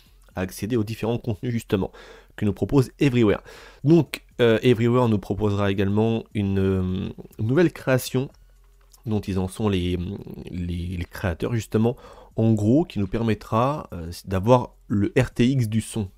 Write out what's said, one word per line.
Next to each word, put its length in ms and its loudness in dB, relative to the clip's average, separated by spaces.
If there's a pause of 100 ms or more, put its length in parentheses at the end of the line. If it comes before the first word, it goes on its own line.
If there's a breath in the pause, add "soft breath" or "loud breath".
(360 soft breath)
à 60 -4
accéder 360 -4
aux 80 0
différents 320 -4
contenus 340 -6
justement 400 -2 (460 loud breath)
que 80 -4
nous 80 0
propose 460 0
Everywhere. 440 2 (400 loud breath)
Donc, 400 4 (180)
euh, 220 6
Everywhere 440 4
nous 120 2
proposera 500 -2
également 540 0 (100)
une, 240 -2
euh, 520 0 (280)
nouvelle 340 2
création 580 -2 (760)
dont 140 -2
ils 180 -4
en 100 0
sont 220 -4
les, 300 0 (500)
les, 480 -8
les 100 -6
créateurs 460 -6
justement, 420 0 (400 loud breath)
en 180 4
gros 300 4
qui 140 -8
nous 80 -2
permettra, 880 -2
euh, 180 -10 (140)
d'avoir 460 2 (160)
le 280 0
R 140 2
T 160 2
X 240 2
du 120 -2
son. 360 -6